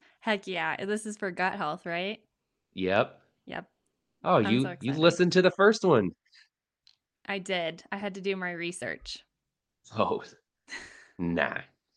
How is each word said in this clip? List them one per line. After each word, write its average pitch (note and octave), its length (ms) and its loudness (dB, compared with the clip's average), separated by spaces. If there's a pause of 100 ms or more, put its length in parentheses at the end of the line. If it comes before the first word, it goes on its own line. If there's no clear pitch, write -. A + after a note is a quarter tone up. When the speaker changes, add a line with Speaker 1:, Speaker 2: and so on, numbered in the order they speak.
(200)
Speaker 1:
Heck G#3 260 -2
yeah. D#3+ 400 -4
This G#3+ 180 -4
is G#3+ 140 -10
for G3 120 -4
gut F#3 260 -2
health, E3+ 280 -6
right? F3+ 360 -6 (520)
Speaker 2:
Yep. F#2 480 0 (240)
Speaker 1:
Yep. - 240 -12 (560)
Speaker 2:
Oh, F3 120 4
Speaker 1:
I'm G#2 140 4
Speaker 2:
you, B2 120 4
Speaker 1:
so C3+ 60 -2
Speaker 2:
you F3 40 -8
Speaker 1:
excited. C#3 240 -4
Speaker 2:
listened E3 360 4
to F3+ 100 6
the F3+ 80 6
first G#3 340 4
one. C#3 280 6 (1120)
Speaker 1:
I G3 140 -6
did. F3 520 -6
I G3+ 60 -6
had G3+ 160 -6
to G3 80 -12
do G3 140 -2
my F3+ 160 -6
research. E3+ 640 -8 (760)
Speaker 2:
Oh, F#2+ 280 0 (500)
Speaker 1:
<laughs> - 460 -18
Speaker 2:
nah. E2 400 -2 (380)